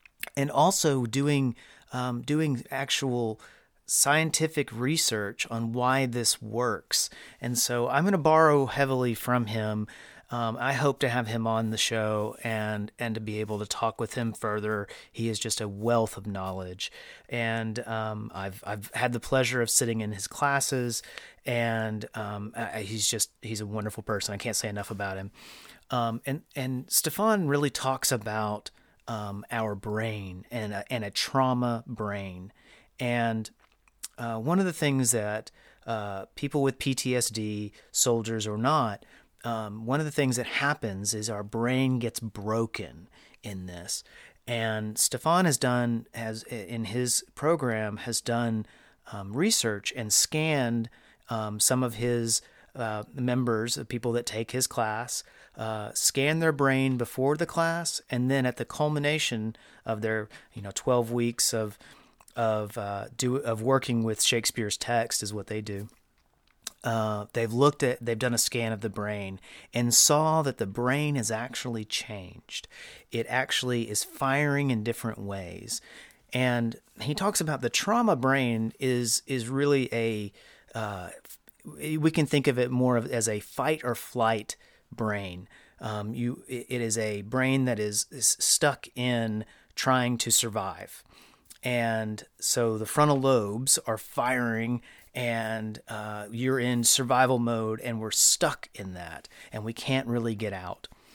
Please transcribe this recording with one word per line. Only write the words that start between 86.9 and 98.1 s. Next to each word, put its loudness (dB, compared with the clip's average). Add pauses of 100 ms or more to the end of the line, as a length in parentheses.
a -2
brain 2
that 0
is, 0
is 2
stuck 2
in 0 (320)
trying 2
to 0
survive. -2 (600)
And 0 (160)
so 2
the -2
frontal 6
lobes 4
are 0
firing, 0 (320)
and, -4
uh, -8
you're 2
in 2
survival 6
mode, 0
and -4
we're -4